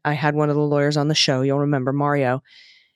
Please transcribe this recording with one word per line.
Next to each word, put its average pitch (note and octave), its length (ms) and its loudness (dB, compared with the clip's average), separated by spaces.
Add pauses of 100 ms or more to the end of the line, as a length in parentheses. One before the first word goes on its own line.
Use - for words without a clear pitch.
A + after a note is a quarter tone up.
I D3 80 0
had D3 220 0
one D3+ 140 0
of D3 60 0
the D3 60 0
lawyers D3 360 0
on D3 100 0
the D#3 80 0
show, C3 260 0
you'll C#3 180 0
remember C#3+ 320 0
Mario, C#3 520 0 (520)